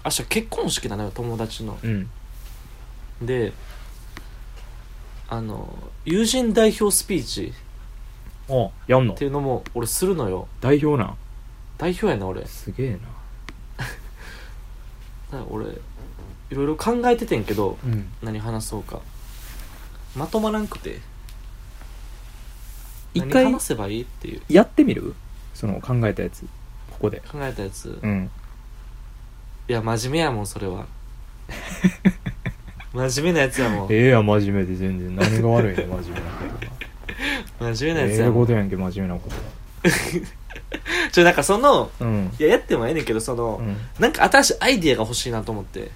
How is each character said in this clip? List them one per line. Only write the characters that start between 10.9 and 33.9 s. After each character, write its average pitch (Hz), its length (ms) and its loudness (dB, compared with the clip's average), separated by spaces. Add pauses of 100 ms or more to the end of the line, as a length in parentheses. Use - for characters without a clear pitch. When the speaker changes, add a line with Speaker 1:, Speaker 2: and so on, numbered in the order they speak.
Speaker 2:
な 95 100 -2
ん？ - 60 -12 (600)
Speaker 1:
代 165 120 0
表 185 160 0
や 156 100 4
な、 95 100 -2
俺。 92 200 -4
Speaker 2:
す - 260 -10
げ 127 140 -2
え 127 60 0
な。 92 60 -4
Speaker 1:
<laughs> - 800 -14
だ - 60 -4
か - 120 -8 (1400)
ら 131 160 -8
俺、 107 180 -4
い 104 40 -6 (800)
ろ 135 140 0
い - 20 4
ろ 156 100 2
考 240 300 2
え 240 100 8
て 233 100 -2
て 156 100 2
ん 107 80 0
け 107 100 0
ど、 98 300 2
Speaker 2:
う 127 40 0
ん。 107 200 0 (140)
Speaker 1:
何 110 160 -6
話 110 280 -4
そ 113 120 -6
う 98 40 -6
か。 - 180 -10 (1160)
ま 139 100 -4
と 220 140 2
ま 214 100 2
ら 214 100 0
ん 214 80 -2
く - 100 -8
て。 - 220 -8 (2250)
Speaker 2:
一 175 80 0
回 254 220 6
Speaker 1:
何 262 100 6
話 - 60 -2
せ - 140 -2
ば 104 140 -2
い 110 120 -2
い - 20 -8
っ - 20 -8
て - 240 -12
い 113 80 -8
う。 - 120 -12
Speaker 2:
や 196 140 10
っ - 60 6
て - 160 6
み 208 100 6
る？ 82 200 -4 (400)
そ - 120 -4
の 98 140 0
考 - 140 0 (120)
え 104 80 4
た 92 80 -2
や 90 80 -2
つ。 - 140 -14 (520)
こ - 60 -4
こ 104 80 2
で。 - 200 -8
Speaker 1:
考 147 120 -8
え 131 100 -4
た 113 100 -6
や 98 80 -4
つ？ - 320 -10
Speaker 2:
う - 40 -2
ん。 98 240 0 (1400)
Speaker 1:
い 120 40 0
や、 113 100 2
真 113 280 0
面 - 20 0
目 156 60 2
や 160 120 4
も 110 120 -2
ん、 101 40 -2
そ - 120 -8
れ 101 80 -4
は。 95 200 -4 (640)
Speaker 2:
<laughs> - 1500 -2
Speaker 1:
真 127 280 2
面 175 120 4
目 160 60 6
な 139 60 8
や 123 40 0
つ 135 100 -2
や 123 80 4
も 101 180 2
ん。 104 60 2